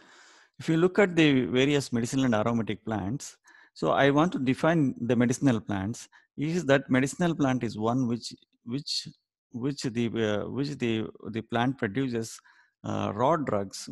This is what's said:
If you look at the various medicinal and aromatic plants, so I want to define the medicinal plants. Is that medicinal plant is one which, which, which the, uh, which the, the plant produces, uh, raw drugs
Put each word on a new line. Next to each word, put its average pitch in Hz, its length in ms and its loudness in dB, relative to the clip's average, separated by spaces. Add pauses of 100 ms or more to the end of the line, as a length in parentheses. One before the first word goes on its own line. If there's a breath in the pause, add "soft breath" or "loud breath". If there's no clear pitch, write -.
(580 loud breath)
If - 120 -10
you 160 80 4
look 180 200 2
at 190 180 4
the 143 300 6
various 131 480 2
medicinal 127 320 0
and 120 80 4
aromatic 110 500 0
plants, 107 540 -6 (380 soft breath)
so - 160 0
I 135 180 6
want 151 220 2
to 165 80 -6
define 139 600 2
the 120 160 0
medicinal 120 440 2
plants. 101 480 -6 (300 soft breath)
Is 156 280 -4
that 135 240 2
medicinal 143 460 0
plant 131 280 0
is 104 140 -6
one 120 300 0
which, 113 260 -6 (300)
which, 123 440 -8 (440)
which 135 320 -6
the, 117 240 -2
uh, 104 420 -2
which 139 200 -6 (100)
the, 113 260 -2 (240)
the 107 120 -6
plant 120 360 0
produces, 117 640 -4 (460 soft breath)
uh, 104 300 -2
raw 139 220 2
drugs 101 540 -4